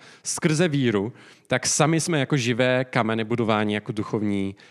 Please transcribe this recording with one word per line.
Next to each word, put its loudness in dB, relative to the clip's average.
skrze 0
víru, 2
tak -2
sami 2
jsme -2
jako 0
živé 0
kameny -2
budování 0
jako -6
duchovní -4